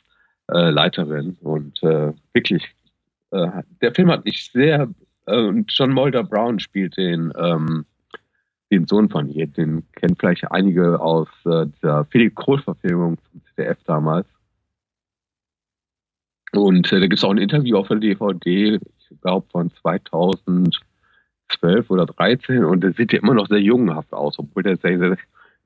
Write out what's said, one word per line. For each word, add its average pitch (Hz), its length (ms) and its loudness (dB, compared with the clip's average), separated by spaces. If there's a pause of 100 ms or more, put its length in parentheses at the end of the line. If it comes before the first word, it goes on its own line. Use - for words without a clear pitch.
(520)
äh, 85 180 2
Leiterin. 78 720 -2
Und, 73 400 -6
äh, 76 320 0 (200)
wirklich, 113 360 0 (640)
äh, 90 320 -4 (180)
der 117 140 0
Film 180 160 6
hat - 140 -2
mich - 260 -8
sehr, 147 360 2 (380)
äh, 113 160 0
und 104 320 0
John 135 180 2
Mulder 131 320 2
Brown 107 360 -2
spielt 92 380 -6
den, 85 380 -2
ähm, 80 500 -2 (840)
den 90 140 2
Sohn 104 240 2
von 73 200 -4
ihr. 76 180 -6
Den 80 360 -6 (100)
kennen - 220 0
vielleicht - 360 -2
einige 87 480 2
aus, 82 280 0 (180)
äh, 82 200 0
dieser 73 400 -2
Philip 113 300 2
Kroll-Verfilmung 87 840 -2
vom - 240 -20
Z - 160 -18
D 67 60 -6
F - 220 -6
damals. 78 420 -2 (2250)
Und, 95 400 4
äh, 98 80 4
da 95 80 2
gibt's 101 160 0
auch 98 80 2
ein 101 80 2
Interview 120 380 0
auf 95 100 0
der 110 100 0
D 107 180 0
V 101 180 -2
D, 98 420 0
ich - 460 -12
glaub, 92 280 -4
von 85 220 -4 (100)
zweitausendzwölf - 2000 -2
oder 92 160 2
dreizehn. 117 580 0
Und 87 180 2
der 92 120 0
sieht 117 180 -2
ja - 80 2
immer 113 140 4
noch 101 140 2
sehr 104 140 2
jungenhaft 98 520 0
aus, 73 240 -6
obwohl 73 240 -8
der 92 160 0
sehr, 90 220 0
sehr 92 180 2 (480)